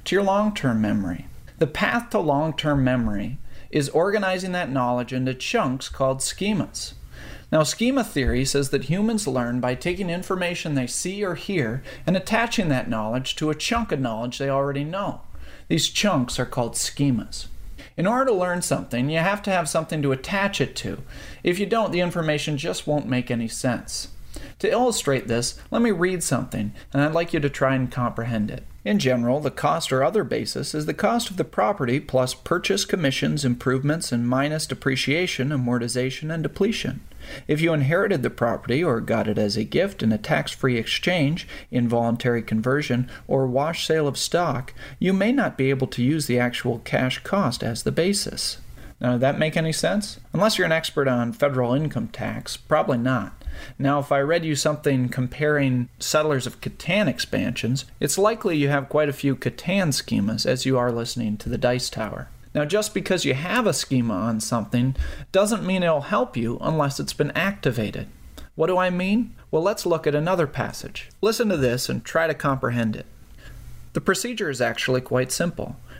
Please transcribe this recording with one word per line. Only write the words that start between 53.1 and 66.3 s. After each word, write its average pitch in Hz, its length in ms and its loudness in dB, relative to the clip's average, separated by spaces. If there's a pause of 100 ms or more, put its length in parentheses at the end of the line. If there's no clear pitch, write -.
Now, 139 220 2
if 131 120 -2
I 139 80 6
read 160 260 2
you 156 100 0
something 139 540 2
comparing 131 800 2 (100)
Settlers 151 480 2
of - 120 -10
Catan 180 480 0
expansions, - 800 -2 (140)
it's - 180 0
likely 208 400 2
you 143 120 4
have 139 200 0
quite 151 200 2
a 139 40 -2
few 139 220 0
Catan 180 540 0
schemas 110 560 0
as 131 200 0
you 131 120 4
are 123 140 2
listening 117 460 -2
to - 120 -8
the 120 80 -2
Dice 123 320 0
Tower. - 400 -6 (260)
Now, 147 100 2
just 175 280 0
because 180 320 0
you 135 80 2
have 185 340 0
a 160 60 4
schema 120 400 2
on 110 260 0
something 120 560 0 (360)
doesn't 202 340 2
mean 185 180 2
it'll 160 180 4
help 214 360 -2